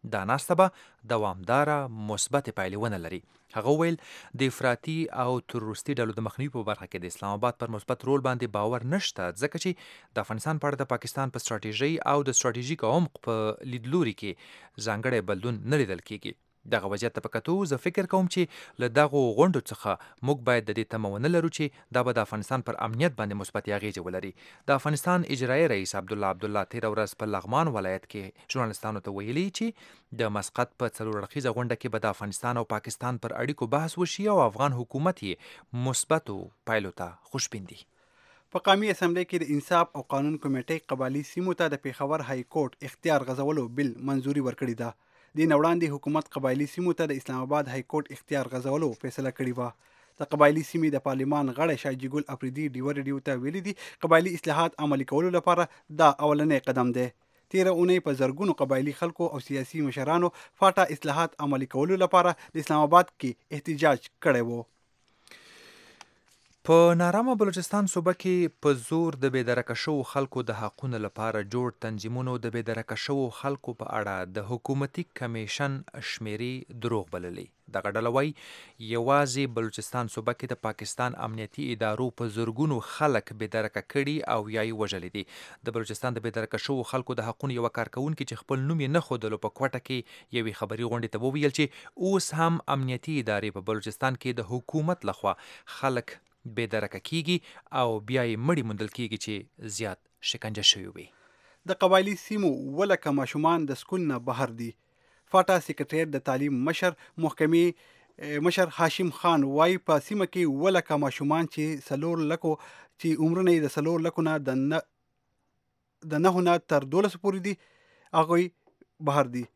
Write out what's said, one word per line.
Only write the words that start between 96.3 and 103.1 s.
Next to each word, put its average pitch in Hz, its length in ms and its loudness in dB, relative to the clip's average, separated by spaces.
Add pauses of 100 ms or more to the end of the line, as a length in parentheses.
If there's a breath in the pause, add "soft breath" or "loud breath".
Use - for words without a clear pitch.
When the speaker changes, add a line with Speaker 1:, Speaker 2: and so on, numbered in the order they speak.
Speaker 1:
بې 113 200 -4
درکه 101 320 -4
کیږي 143 400 -2 (320 loud breath)
او 120 280 0
بیا 123 240 -2
یې 113 140 -2
مړي 139 260 0
موندل 107 240 -4
کیږي 113 300 -6
چې 104 260 -8 (240)
زیات 101 300 -6 (240)
شکنجه 107 400 -4
شوي 95 260 4
وي۔ - 180 -16 (600 soft breath)
Speaker 2:
د 185 40 -2
قبایلي 190 440 6
سیمو 202 320 0
اووه 135 380 0
لکه 180 260 2